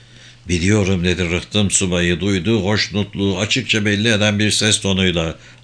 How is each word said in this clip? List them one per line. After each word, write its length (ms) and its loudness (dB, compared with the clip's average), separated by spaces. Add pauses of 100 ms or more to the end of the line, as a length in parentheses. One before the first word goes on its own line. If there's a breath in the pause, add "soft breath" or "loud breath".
(500 soft breath)
"Biliyorum." 540 2
dedi 260 0
rıhtım 420 0
subayı, 480 0
duyduğu 440 0
hoşnutluğu 760 -2
açıkça 460 -2
belli 220 0
eden 320 2
bir 120 2
ses 280 0
tonuyla. 560 0 (280 loud breath)